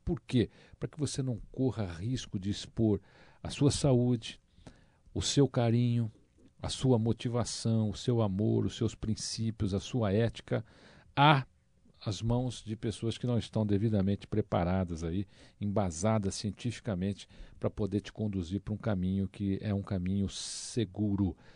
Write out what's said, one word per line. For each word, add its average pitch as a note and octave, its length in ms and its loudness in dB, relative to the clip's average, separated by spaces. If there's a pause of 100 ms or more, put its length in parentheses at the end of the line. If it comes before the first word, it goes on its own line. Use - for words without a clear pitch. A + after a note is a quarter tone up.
Por F3 160 -2
quê? A2+ 280 2 (300)
Pra A#2 100 -6
que - 100 -14
você C#3 220 -4
não B2 180 -4 (120)
corra A#2 340 -2
risco G2+ 540 -6
de G2 100 -4
expor G#2+ 500 0 (440)
a - 60 -6
sua C#3+ 220 2
saúde, B2 680 2 (760)
o G2+ 80 -2
seu C#3 260 4
carinho, A#2 640 2 (500)
a - 80 -4
sua B2+ 280 4
motivação, A2+ 920 0
o G2 60 -4
seu A#2+ 260 0
amor, G#2+ 440 2
os G#2 120 -4
seus A2 180 0
princípios, A2 760 -4
a G2 60 2
sua G#2+ 340 0
ética, A2+ 500 0 (520)
a C#3 300 6 (600)
as G#2 160 -4
mãos A#2+ 420 -2
de A2 120 -8
pessoas A2+ 420 -4
que - 80 -8
não A#2+ 100 0
estão A2 300 0
devidamente G2+ 640 2
preparadas F2+ 760 0
aí, F2 220 -2 (340)
embasadas G2 760 0
cientificamente, G2+ 920 -4 (320)
pra A2 80 -2
poder G2+ 320 -2
te - 140 -10
conduzir F#2+ 480 -2
pra G#2+ 140 -6
um - 20 -4
caminho F#2+ 500 0
que G2 320 -2
é G#2 140 -2
um G2+ 80 0
caminho F#2+ 480 0
seguro. G2 1080 -2 (200)